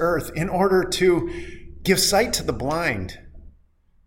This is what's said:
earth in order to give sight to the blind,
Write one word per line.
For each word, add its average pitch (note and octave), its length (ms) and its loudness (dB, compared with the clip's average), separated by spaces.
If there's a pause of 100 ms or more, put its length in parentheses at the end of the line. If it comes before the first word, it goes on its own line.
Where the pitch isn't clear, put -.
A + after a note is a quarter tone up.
earth E3 340 0
in D#3+ 140 -2
order F#3 340 4
to F3 480 2 (540)
give F#3 160 4
sight A#3 320 2
to - 100 -2
the A#3+ 100 -2
blind, C3+ 640 -4 (920)